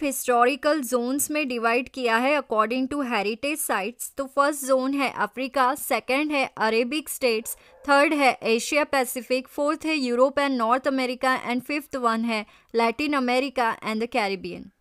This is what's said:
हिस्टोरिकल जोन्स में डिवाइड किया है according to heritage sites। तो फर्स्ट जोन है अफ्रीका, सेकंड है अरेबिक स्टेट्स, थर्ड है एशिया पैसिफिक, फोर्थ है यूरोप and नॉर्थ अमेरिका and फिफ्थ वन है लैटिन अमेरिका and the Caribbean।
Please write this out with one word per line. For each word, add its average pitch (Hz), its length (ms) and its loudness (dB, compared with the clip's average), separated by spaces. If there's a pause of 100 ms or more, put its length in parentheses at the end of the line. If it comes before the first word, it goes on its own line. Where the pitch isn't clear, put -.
हिस्टोरिकल 269 800 2
जोन्स 254 500 -2
में 302 180 -2
डिवाइड 240 400 0
किया 233 280 0
है 277 240 2
according 233 520 0
to 285 140 -2
heritage 233 600 -2
sites। 226 500 -6
तो 277 80 -4
फर्स्ट 277 400 0
जोन 262 300 2
है 277 220 0
अफ्रीका, 254 580 0
सेकंड 277 560 -2
है 285 280 0
अरेबिक 233 500 0
स्टेट्स, 226 480 -2 (320)
थर्ड 285 260 6
है 277 280 4
एशिया 240 420 2
पैसिफिक, 254 640 -2
फोर्थ 294 360 -2
है 311 120 0
यूरोप 254 380 2
and 285 160 2
नॉर्थ 247 380 0
अमेरिका 262 600 0
and 247 120 -2
फिफ्थ 285 360 -6
वन 226 280 0
है 220 220 -4 (280)
लैटिन 233 380 0
अमेरिका 254 680 0
and 220 160 -4
the 226 120 -4
Caribbean। 196 540 -4 (180)